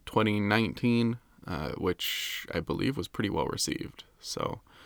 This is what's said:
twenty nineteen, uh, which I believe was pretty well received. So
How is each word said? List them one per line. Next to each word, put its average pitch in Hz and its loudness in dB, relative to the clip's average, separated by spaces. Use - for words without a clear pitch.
twenty 107 4
nineteen, 117 2
uh, 76 -4
which - -2
I 87 0
believe 107 0
was 98 -4
pretty 104 -2
well 85 2
received. - -2
So - -4